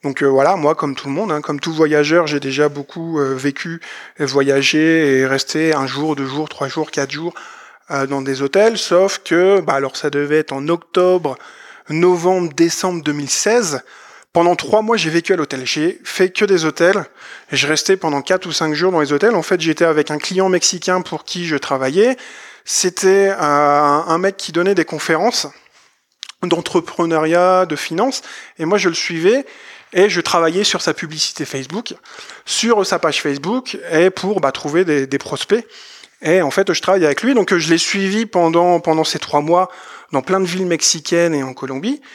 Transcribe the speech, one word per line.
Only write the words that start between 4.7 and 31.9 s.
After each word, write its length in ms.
et 60
resté 480
un 120
jour, 300
deux 100
jours, 240
trois 180
jours, 220
quatre 220
jours, 240
euh, 160
dans 140
des 200
hôtels. 360
Sauf 460
que, 380
bah, 120
alors 240
ça 120
devait 300
être 120
en 160
octobre, 680
novembre, 640
décembre 500
deux 100
mille 160
seize. 520
Pendant 220
trois 260
mois, 160
j'ai 140
vécu 200
à 40
l'hôtel. 300
J'ai 380
fait 260
que 140
des 220
hôtels. 400
Et 40
je 120
restais 300
pendant 260
quatre 240
ou 40
cinq 220
jours 180
dans 80
les 140
hôtels. 220
En 80
fait, 180
j'étais 240
avec 240
un 80
client 320
mexicain 520
pour 220
qui 220
je 100
travaillais. 600
C'était, 640
euh, 100
un 760
mec 200
qui 140
donnait 240
des 100
conférences 600
d'entrepreneuriat, 1200
de 100
finance, 460
et 60
moi 120
je 120
le 40
suivais 500
et 160
je 140
travaillais 420
sur 200
sa 100
publicité 520
Facebook, 500